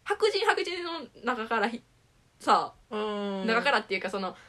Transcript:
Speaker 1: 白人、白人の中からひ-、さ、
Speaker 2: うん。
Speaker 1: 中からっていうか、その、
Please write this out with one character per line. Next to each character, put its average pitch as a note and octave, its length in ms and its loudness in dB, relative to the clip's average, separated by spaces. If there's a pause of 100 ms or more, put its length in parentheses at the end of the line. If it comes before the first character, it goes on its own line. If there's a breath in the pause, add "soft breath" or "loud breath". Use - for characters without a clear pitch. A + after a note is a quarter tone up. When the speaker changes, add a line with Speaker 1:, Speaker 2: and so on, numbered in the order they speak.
Speaker 1:
白 G#4+ 260 2
人、 G#4 160 0
白 F#4+ 180 2
人 F4 200 -4
の E4 220 -6 (180)
中 A#3 240 -4
か A3+ 120 0
ら G#3 80 2
ひ-、 A#3 140 -8 (580)
さ、 F3+ 340 2 (160)
Speaker 2:
う G#3+ 80 -6
ん。 G3+ 480 -4
Speaker 1:
中 A3+ 160 2
か C#4 100 2
ら A#3+ 80 4
っ - 60 -6
て - 100 -4
い - 20 2
う F#3 40 -8
か、 F#3+ 80 -4
そ G3 100 -4
の、 F#3 180 -6 (120)